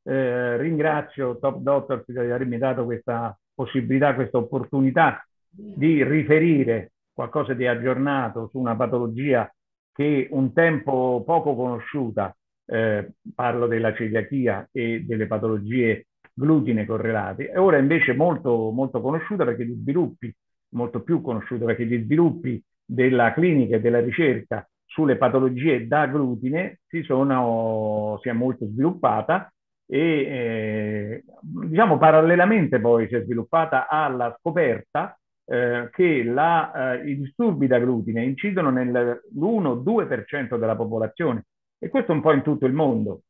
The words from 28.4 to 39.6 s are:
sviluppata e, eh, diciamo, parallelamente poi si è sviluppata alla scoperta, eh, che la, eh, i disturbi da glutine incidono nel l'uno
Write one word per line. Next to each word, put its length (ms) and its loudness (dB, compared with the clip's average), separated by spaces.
sviluppata 840 0
e, 80 0
eh, 1200 -2
diciamo, 560 2
parallelamente 840 6
poi 280 4
si 80 -6
è 80 -2
sviluppata 640 0
alla 520 -2
scoperta, 760 -2
eh, 460 -2
che 320 2
la, 720 0
eh, 160 -6
i 80 -4
disturbi 480 0
da 140 4
glutine 440 0
incidono 460 -2
nel 500 0
l'uno 400 0